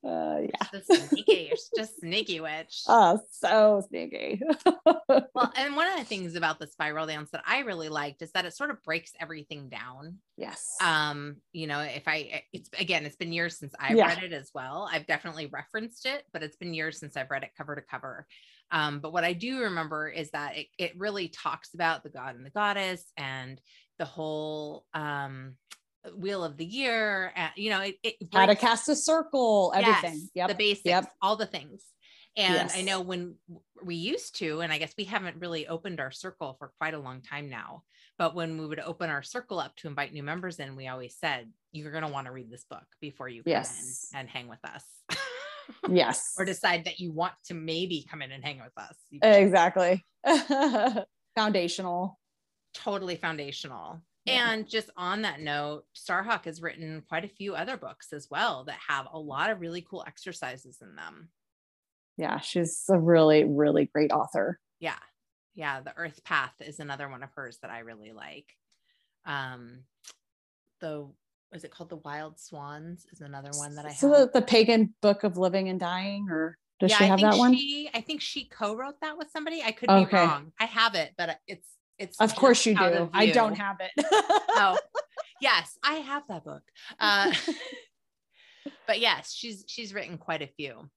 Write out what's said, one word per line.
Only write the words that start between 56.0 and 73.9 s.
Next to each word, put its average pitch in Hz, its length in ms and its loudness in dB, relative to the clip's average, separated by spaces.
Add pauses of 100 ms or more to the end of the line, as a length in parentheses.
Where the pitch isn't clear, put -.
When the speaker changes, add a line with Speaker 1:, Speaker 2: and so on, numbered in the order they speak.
Speaker 2:
has 165 160 -12
written 160 460 -10
quite 170 180 -4
a 196 40 -14
few 196 260 -10
other 202 220 -6
books - 360 -16
as 147 160 -14
well 147 360 -4
that 147 120 -10 (100)
have 139 240 -2
a 160 80 -12
lot 151 300 -4
of 208 100 -4
really 170 220 -8
cool 175 240 -12
exercises 131 760 -14
in 92 140 -20
them. 82 360 -16 (840)
Speaker 1:
Yeah, 160 240 -4
she's - 500 -2
a 185 80 6
really, 160 460 8
really 147 400 4
great 151 260 0
author. 151 480 -2 (200)
Speaker 2:
Yeah. 160 200 -8 (560)
Yeah. 143 260 -6
The 135 160 -14
Earth 165 280 -10
Path 139 340 -2
is 147 220 -16
another 143 260 -8
one 131 160 -14
of 135 100 -16
hers 127 280 -14
that - 100 -14
I 117 80 -12
really 110 320 -18
like. 127 420 -18 (720)
Um, 131 580 -10 (1000)
the, 147 280 -10 (440)
is 170 100 -14
it 151 80 -16
called 170 180 -16
The 175 60 -12
Wild 156 440 -10
Swans 156 760 -14
is 160 80 -20
another 143 320 -14
one 147 220 -8
that 147 100 -12
I 151 80 -10